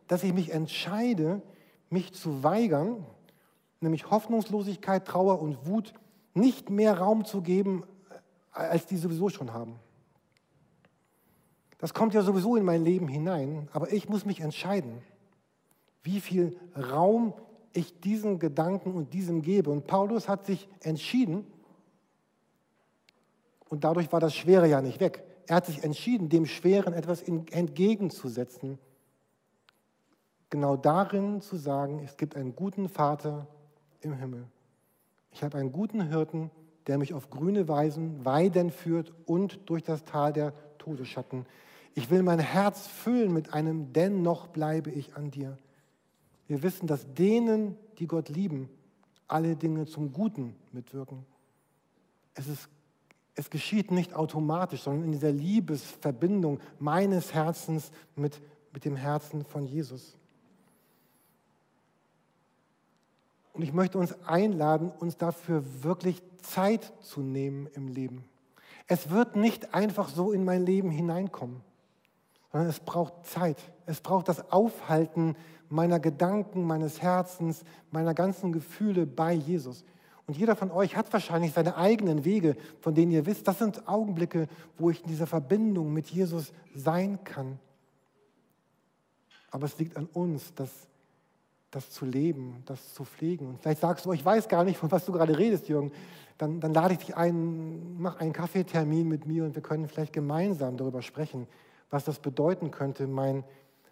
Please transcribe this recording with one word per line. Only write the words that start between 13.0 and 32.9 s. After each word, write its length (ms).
hinein, 640
aber 220
ich 160
muss 160
mich 140
entscheiden, 640
wie 200
viel 360
Raum 600
ich 220
diesen 400
Gedanken 540
und 200
diesem 280
gebe. 280
Und 180
Paulus 400
hat 180
sich 220
entschieden, 640
und 140
dadurch 280
war 80
das 160
Schwere 320
ja 140
nicht 180
weg, 240
er 100
hat 80
sich 180
entschieden, 460
dem 160
Schweren 480
etwas 280
in-, 280
entgegenzusetzen. 1300
Genau 260
darin 680
zu 160
sagen, 460
es 140
gibt 180
einen 200
guten 340
Vater 580